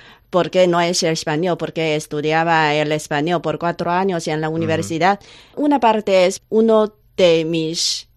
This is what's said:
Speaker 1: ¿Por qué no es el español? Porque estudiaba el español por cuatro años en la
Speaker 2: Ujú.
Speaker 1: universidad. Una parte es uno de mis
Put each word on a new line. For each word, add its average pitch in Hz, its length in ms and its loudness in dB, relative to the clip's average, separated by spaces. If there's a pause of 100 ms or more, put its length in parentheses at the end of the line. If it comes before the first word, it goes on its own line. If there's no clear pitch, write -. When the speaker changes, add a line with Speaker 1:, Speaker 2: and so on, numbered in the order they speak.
(300)
Speaker 1:
¿Por 170 200 0
qué 185 160 4
no 175 140 2
es 175 240 0
el 160 80 0
español? 160 440 -2
Porque 160 380 -4
estudiaba 156 800 0
el 151 180 0
español 151 480 -2
por 151 180 -4
cuatro 170 320 -4
años 180 380 -2
en 156 120 -4
la 160 80 -4
Speaker 2:
Ujú. 160 80 -4
Speaker 1:
universidad. 165 640 -2 (360)
Una 294 220 0
parte 208 480 2
es 190 220 -4
uno 220 440 2 (240)
de 165 280 4
mis 160 720 -4